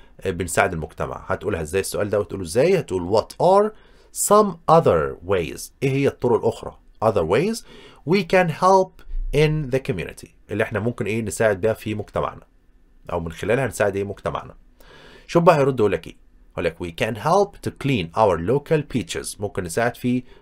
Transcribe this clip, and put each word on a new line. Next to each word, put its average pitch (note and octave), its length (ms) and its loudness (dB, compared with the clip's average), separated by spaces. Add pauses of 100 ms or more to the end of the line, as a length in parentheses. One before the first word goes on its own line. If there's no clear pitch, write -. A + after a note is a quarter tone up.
(200)
آه، F#2+ 100 -4
بنساعد F#2 420 0
المجتمع. D2+ 540 -8
هتقولها F#2 360 -4
إزاي F#2 180 -2
السؤال G2 300 -4
ده G#2 100 0
وتقوله F#2+ 220 -6
إزاي؟ C3+ 360 2
هتقول: F#2 400 -2
"What - 140 -2 (100)
are G3+ 280 4 (580)
some G#3 200 6 (240)
other F2+ 580 2
ways؟" D#2+ 400 -2 (120)
إيه C3+ 80 0
هي C3+ 180 0
الطرق A#2 320 0
الأخرى؟ - 380 -4 (260)
Other G2+ 300 2
ways G#3 240 0 (520)
we G3 80 4
can F3+ 300 2
help F#3 560 2 (320)
in D3+ 380 0
the C3 180 -2
community. - 360 -10 (220)
اللي G#2 120 -2
إحنا G#2+ 180 -2
ممكن A#2 260 -4
إيه A2+ 160 -2
نساعد G#2 380 0
بيها A2 140 2
في G#2+ 200 -6
مجتمعنا. - 480 -6 (720)
أو F2 80 -2
من E2 120 -8
خلالها B2 340 -2
نساعد G2+ 300 -2
إيه G2 80 -2
مجتمعنا. D2 500 -8 (720)
شوف E3+ 160 2
بقى E3 160 6
هيرد C3+ 220 2
يقول G2+ 120 4
لك E2 140 -6
إيه. - 100 -18 (400)
هيقول F2+ 80 -4
لك: E2 180 -2
"We F2 220 -4
can A2+ 140 -4
help G#2 380 0 (100)
to A2 60 -6 (120)
clean A#2 220 -2 (100)
our G2 220 4 (120)
local C#3+ 320 0 (140)
beaches." - 440 -6
ممكن G2+ 240 -6
نساعد A#2 320 -2
في B2 260 -2 (200)